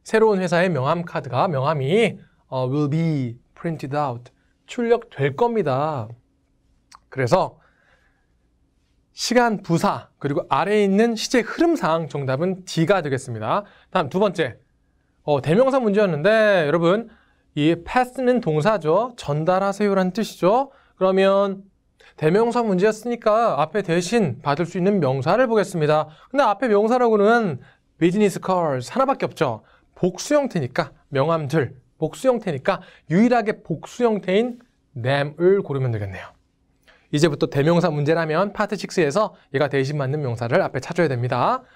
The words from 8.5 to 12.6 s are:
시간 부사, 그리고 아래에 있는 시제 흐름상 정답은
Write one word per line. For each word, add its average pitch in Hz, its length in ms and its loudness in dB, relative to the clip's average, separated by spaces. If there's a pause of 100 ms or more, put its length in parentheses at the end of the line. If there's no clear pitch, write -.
시간 240 500 0
부사, 165 560 -2
그리고 143 320 -4
아래에 190 340 2
있는 214 320 2
시제 233 240 -2
흐름상 208 680 0
정답은 147 580 -4